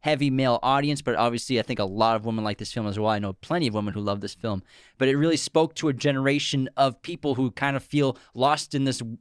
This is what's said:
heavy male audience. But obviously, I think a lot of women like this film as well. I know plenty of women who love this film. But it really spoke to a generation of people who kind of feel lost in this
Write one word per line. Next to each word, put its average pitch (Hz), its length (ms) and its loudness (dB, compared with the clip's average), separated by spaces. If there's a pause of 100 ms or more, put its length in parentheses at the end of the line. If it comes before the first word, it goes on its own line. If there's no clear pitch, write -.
heavy 143 280 2
male 131 320 2
audience. 139 400 0
But 120 140 0
obviously, 120 420 0
I 107 60 0
think 120 160 -4
a 104 40 2
lot 113 320 2
of 107 100 -4
women 113 180 -2
like 104 160 -4
this 104 120 -10
film 110 140 -4
as 104 140 -4
well. 107 100 2
I 107 80 2
know 101 160 -4
plenty 170 360 -2
of 104 40 -6
women 104 220 -4
who 107 60 -6
love 101 200 -2
this 101 140 -10
film. 104 260 -6 (380)
But 131 80 4
it 135 100 4
really 160 200 2
spoke 160 380 2
to 160 140 -2
a 139 40 0
generation 139 840 0
of 135 240 2
people 151 320 -4
who 127 160 0
kind 139 260 -2
of 131 60 -4
feel 139 340 0 (200)
lost 143 400 0
in 139 80 2
this 131 180 -2 (200)